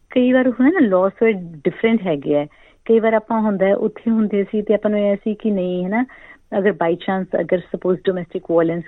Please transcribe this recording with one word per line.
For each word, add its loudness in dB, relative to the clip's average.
ਕਈ 2
ਵਾਰ 4
ਹੁੰਦਾ 2
ਨਾ, 4
ਲਾਜ਼ 2
ਥੋੜ੍ਹੇ 4
ਡਿਫਰੈਂਟ -2
ਹੈਗੇ -2
ਆ। -2
ਕਈ 4
ਵਾਰ 2
ਆਪਾਂ -2
ਹੁੰਦਾ 0
ਹੈ, 2
ਉੱਥੇ -4
ਹੁੰਦੇ 0
ਸੀ -4
ਤੇ 0
ਆਪਾਂ -2
ਨੂੰ 0
ਇਹ 0
ਸੀ -4
ਕਿ -4
ਨਹੀਂ, -2
ਹੈ -4
ਨਾ, -2
ਅਗਰ 2
by 0
chance, -4
ਅਗਰ -2
ਸਪੋਜ਼ -4
ਡੋਮੈਸਟਿਕ -6
ਵਾਇਲੈਂਸ 0